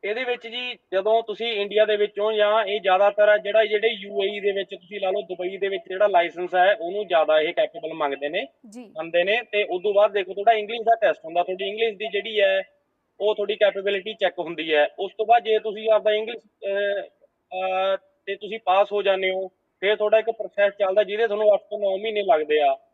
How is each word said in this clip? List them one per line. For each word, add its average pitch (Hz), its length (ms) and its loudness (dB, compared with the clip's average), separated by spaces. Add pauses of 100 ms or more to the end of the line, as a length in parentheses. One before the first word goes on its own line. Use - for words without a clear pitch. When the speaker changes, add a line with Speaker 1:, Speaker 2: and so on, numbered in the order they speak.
Speaker 1:
ਇਹਦੇ 220 200 -4
ਵਿੱਚ 240 240 -6
ਜੀ 247 300 -10 (140)
ਜਦੋਂ 214 300 2
ਤੁਸੀਂ 226 300 -6
ਇੰਡੀਆ 202 320 2
ਦੇ 208 120 2
ਵਿੱਚੋਂ 208 360 -2
ਜਾਂ 208 320 2
ਇਹ 202 160 -4
ਜ਼ਿਆਦਾਤਰ 202 480 4
ਆ 208 100 6
ਜਿਹੜਾ, 202 260 2
ਜਿਹੜੇ 208 240 0
ਯੂ 202 360 -4
ਏ - 20 0
ਈ 208 140 -6
ਦੇ 196 120 0
ਵਿੱਚ 196 180 -4
ਤੁਸੀਂ 190 300 -12
ਲਾ 190 100 -2
ਲਓ, 185 120 -4
ਦੁਬਈ 185 340 -8
ਦੇ 196 120 -4
ਵਿੱਚ 190 200 -6
ਜਿਹੜਾ 190 180 0
ਲਾਇਸੈਂਸ 180 480 0
ਹੈ 185 200 6
ਉਹਨੂੰ 190 320 -6
ਜ਼ਿਆਦਾ 156 340 4
ਇਹ 170 140 -2
ਕੈਪੇਬਲ 160 380 -4
ਮੰਗਦੇ 143 360 -4
ਨੇ, 196 180 -6 (240)
Speaker 2:
ਜੀ। 233 140 -18 (120)
Speaker 1:
ਮੰਨਦੇ 165 280 0
ਨੇ। 220 180 0 (100)
ਤੇ 208 120 2
ਉਸ 175 180 -4
ਤੋਂ 202 120 -2
ਬਾਅਦ 208 180 4
ਦੇਖੋ 190 220 -4
ਤੁਹਾਡਾ 202 180 2
ਇੰਗਲਿਸ਼ 220 300 -2
ਦਾ 226 180 4
ਟੈਸਟ 175 240 0
ਹੁੰਦਾ, 170 180 -2
ਤੁਹਾਡੀ 185 260 -4
ਇੰਗਲਿਸ਼ 214 280 -4
ਦੀ 208 120 -8
ਜਿਹੜੀ 202 320 -4
ਹੈ 190 220 2 (580)
ਉਹ 208 140 2
ਤੁਹਾਡੀ 208 220 -4
ਕੈਪੇਬਿਲਿਟੀ 196 580 0
ਚੈੱਕ 180 240 -2
ਹੁੰਦੀ 160 360 -4
ਹੈ। 147 140 4 (100)
ਉਸ 190 200 -8
ਤੋਂ 214 80 -2
ਬਾਅਦ 233 160 4
ਜੇ 220 160 0
ਤੁਸੀਂ 220 320 -4
ਆਪਦਾ 214 220 2
ਇੰਗਲਿਸ਼, 220 320 -4 (220)
ਅਹ, 202 360 -4
ਅਹ, 190 920 -4 (300)
ਤੇ 196 80 -6
ਤੁਸੀਂ 208 300 -10
ਪਾਸ 196 280 4
ਹੋ 202 100 -2
ਜਾਂਦੇ 190 280 0
ਹੋ, 190 180 -6 (320)
ਫਿਰ 202 160 0
ਤੁਹਾਡਾ 208 220 2
ਇੱਕ 220 120 0
ਪ੍ਰੋਸੈਸ 202 420 -2
ਚੱਲਦਾ 196 320 0
ਜਿਹਦੇ 208 220 -2
ਤੁਹਾਨੂੰ 208 280 4
ਅੱਠ 190 60 0
ਤੋਂ - 180 -10
ਨੌ 196 200 -2
ਮਹੀਨੇ 208 240 -4
ਲੱਗਦੇ 156 380 2
ਆ। 139 160 2 (180)